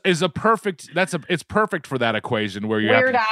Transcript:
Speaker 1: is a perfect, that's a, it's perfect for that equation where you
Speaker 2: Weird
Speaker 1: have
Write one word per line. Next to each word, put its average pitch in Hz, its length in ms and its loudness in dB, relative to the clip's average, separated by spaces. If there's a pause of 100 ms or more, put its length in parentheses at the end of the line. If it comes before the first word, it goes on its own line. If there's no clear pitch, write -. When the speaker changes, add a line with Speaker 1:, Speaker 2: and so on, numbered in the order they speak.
Speaker 1:
is 180 180 2
a 185 60 2
perfect, 202 680 -2
that's 175 200 0
a, 160 160 -4
it's 170 140 -2
perfect 202 440 -2
for 135 100 -6
that 117 160 2
equation 107 540 -4
where 107 140 0
you 110 80 0
Speaker 2:
Weird 247 260 4
Speaker 1:
have 226 160 2